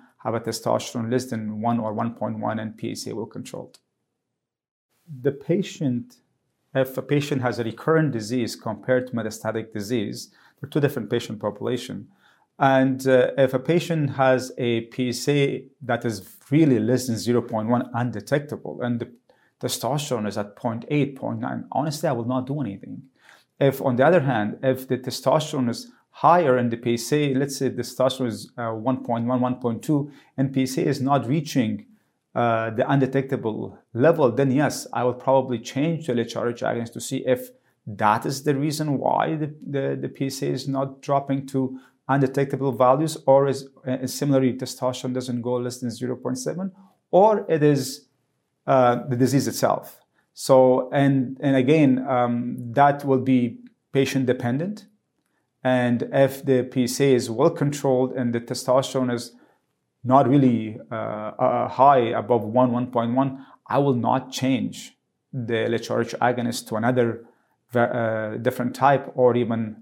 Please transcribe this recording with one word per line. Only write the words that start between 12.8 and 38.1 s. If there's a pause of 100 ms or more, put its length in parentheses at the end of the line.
uh,
if
a
patient
has
a
P
S
A (160)
that
is (220)
really
less
than
zero
point
one
undetectable,
and
the (500)
testosterone
is
at
point
eight,
point
nine,
honestly,
I
will
not
do
anything. (560)
If,
on
the
other
hand,
if
the
testosterone
is (200)
higher
and
the
P
S
A,
let's
say
the
testosterone
is,
uh,
one
point
one,
one
point
two, (240)
and
P
S
A
is
not
reaching, (480)
uh,
the
undetectable (140)
level,
then
yes,
I
will
probably
change
the
L
H
R
H
agonist
to
see
if (360)
that